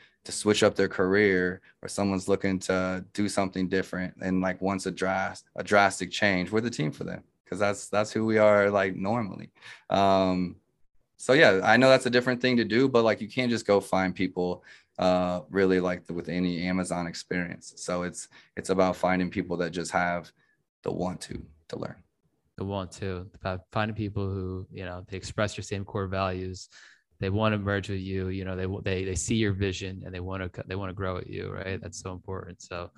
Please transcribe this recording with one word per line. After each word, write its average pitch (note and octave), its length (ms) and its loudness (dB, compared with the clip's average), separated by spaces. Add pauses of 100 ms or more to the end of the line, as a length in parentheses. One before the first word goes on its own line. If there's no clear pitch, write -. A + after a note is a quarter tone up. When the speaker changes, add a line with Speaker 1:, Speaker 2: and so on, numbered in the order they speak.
(240)
Speaker 1:
to - 80 -12
switch G#2 300 2
up G#2 120 6
their G2 140 2
career, F#2 720 2 (220)
or - 60 -10
someone's G2 400 -2
looking G2 320 0
to F#2 520 -2
do G#2 160 -2
something F#2+ 400 -2
different F2+ 540 -4
and, F#2 180 0
like, F#2 220 -2
wants F#2+ 240 -2
a F#2+ 40 -2
dras-, F#2+ 540 -4 (100)
a - 80 -6
drastic F#2+ 480 4
change, F#2 400 0
we're A2 120 0
the A#2 80 -4
team D3+ 220 -4
for - 120 -10
them, F2+ 180 -10 (240)
'cause F#2 120 -8
that's, G2+ 300 -2
that's G#2 220 0
who A2 140 -2
we A2 140 2
are, G#2 320 8
like, G2 260 2
normally. G2+ 540 -4 (400)
Um, F#2+ 680 2 (640)
so - 160 2
yeah, A2+ 280 8
I A2 140 8
know C3 140 8
that's C3 160 6
a A#2+ 40 0
different B2 300 2
thing B2+ 160 4
to A#2 80 4
do, A2+ 240 4
but, A#2 160 4
like, A2 160 4
you G#2 80 -8
can't B2 220 -2
just A2+ 160 -2
go G2+ 140 6
find F#2 340 0
people, F2+ 500 -2 (340)
uh, F2+ 420 2 (100)
really, F#2+ 280 4
like, F2+ 280 -2
the, F2 80 -10
with E2+ 160 -6
any F2 320 0
Amazon F2 440 -2
experience. F2 720 -8
So F2+ 260 -4
it's, F2 260 -8 (280)
it's - 140 -6
about F#2 260 2
finding F2+ 320 0
people F2 300 -4
that E2+ 140 -2
just E2+ 180 -6
have F2 420 -2 (500)
the - 80 -4
want F2 300 -4
to, - 220 -10 (260)
to - 100 -12
learn. - 180 -10 (600)
Speaker 2:
The G2 80 -8
want G2 280 -6
to, F#2 420 -8
about F#2 360 -6
finding A2 240 -2
people G2+ 360 -4
who, F#2 420 -6
you G2 140 -12
know, F2+ 220 -10
they F#2+ 100 -10
express - 400 -4
your G2+ 60 -10
same G2 200 -8
core G2 220 -6
values. F#2 640 -4 (480)
They G2+ 100 -2
wanna G#2+ 300 2
merge G2+ 320 -2
with G2 100 -4
you, F#2+ 280 -4
you F#2+ 180 -6
know, F#2 100 -6
they F#2 60 -4
w-, F#2+ 200 -4
they, F#2+ 220 -2
they F#2+ 100 -4
see F#2 200 -2
your G#2+ 180 2
vision F#2+ 540 -4
and F#2 80 -12
they F2+ 60 -8
wanna F#2 280 -6
co-, - 180 -10
they F#2 100 -6
wanna F#2+ 180 -6
grow F#2 220 -4
with - 120 -8
you, F#2+ 240 -8
right? F#2+ 260 -6
That's F#2+ 220 -14
so F#2+ 120 -10
important. F#2 500 -12
So F2 360 -10